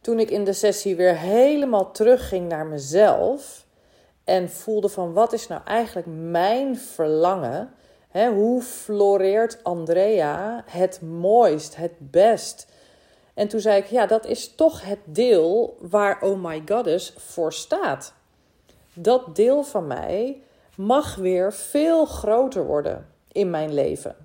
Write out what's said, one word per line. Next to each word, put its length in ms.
Toen 180
ik 100
in 140
de 100
sessie 420
weer 220
helemaal 720
terugging 580
naar 160
mezelf 1000
en 260
voelde 400
van, 240
"Wat 200
is 140
nou 180
eigenlijk 440
mijn 680
verlangen? 960
Hè, 200
hoe 320
floreert 1000
Andrea 1000
het 360
mooist, 760
het 220
best?" 680
En 120
toen 120
zei 180
ik, 80
"Ja, 200
dat 200
is 300
toch 260
het 220
deel 760
waar 420
Oh 220
My 220
Goddess 520
voor 360
staat. 600
Dat 420
deel 280
van 240
mij 540
mag 380
weer 380
veel 520
groter 600
worden 420
in 180
mijn 240
leven. 520